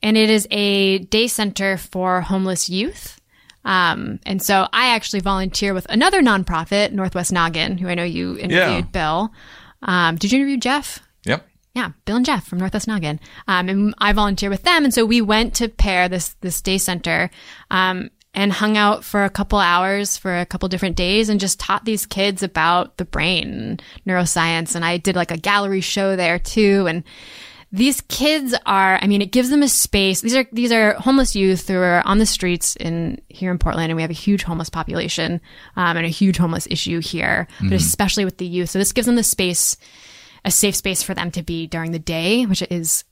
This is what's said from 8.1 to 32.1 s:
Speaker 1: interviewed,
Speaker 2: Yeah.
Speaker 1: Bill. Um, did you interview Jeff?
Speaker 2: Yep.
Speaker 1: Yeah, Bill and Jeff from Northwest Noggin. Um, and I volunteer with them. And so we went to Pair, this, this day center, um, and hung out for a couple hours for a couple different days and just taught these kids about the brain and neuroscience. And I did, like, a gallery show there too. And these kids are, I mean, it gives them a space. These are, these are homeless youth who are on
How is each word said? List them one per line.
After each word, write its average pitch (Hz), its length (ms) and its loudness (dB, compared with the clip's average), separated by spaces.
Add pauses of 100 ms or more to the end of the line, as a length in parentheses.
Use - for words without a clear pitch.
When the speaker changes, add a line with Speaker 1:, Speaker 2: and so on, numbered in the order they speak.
Speaker 1:
interviewed, 180 140 -4
Speaker 2:
Yeah. 170 300 2 (100)
Speaker 1:
Bill. 175 420 -2 (480)
Um, 175 360 0
did 202 140 -2
you 254 60 4
interview 277 200 0
Jeff? 269 420 -4 (260)
Speaker 2:
Yep. 123 220 -2 (280)
Speaker 1:
Yeah, 226 140 -4 (160)
Bill 214 120 0
and 247 80 2
Jeff 247 200 -2
from 180 140 -6
Northwest 185 280 -4
Noggin. 160 320 -4 (280)
Um, 180 200 0
and 196 300 0
I 208 160 2
volunteer 202 380 0
with 190 100 -4
them. 339 220 4
And 254 100 2
so 226 140 4
we 233 140 4
went 214 340 2
to 233 140 -2
Pair, 185 380 2
this, 180 340 -4
this 180 200 -6
day 190 160 0
center, 175 540 -2 (400)
um, 185 400 0 (240)
and 196 180 2
hung 214 240 4
out 208 260 4
for 202 200 0
a 196 80 2
couple 202 260 0
hours 190 580 2
for 180 240 -4
a 175 60 -2
couple 185 240 -4
different 180 260 -2
days 196 340 2
and 208 100 2
just 190 200 -2
taught 196 240 -2
these 214 220 -2
kids 196 380 -2
about 170 540 0
the 185 80 -4
brain 165 460 -2
and 110 300 -8 (260)
neuroscience. 165 680 0
And 170 100 -4
I 175 120 0
did, 180 180 -2
like, 175 160 -2
a 170 60 -6
gallery 196 440 0
show 196 340 -2
there 175 220 0
too. 196 500 2
And 165 160 -2 (680)
these 247 300 0
kids 285 520 -2 (140)
are, 190 340 4
I 190 60 2
mean, 202 160 4
it 190 80 -6
gives 247 180 2
them 285 140 4
a 277 40 4
space. 190 540 0
These 226 140 0
are, 262 180 2
these 233 180 0
are 220 220 4
homeless 269 420 2
youth 190 320 2
who 185 120 0
are 175 260 2
on 196 140 2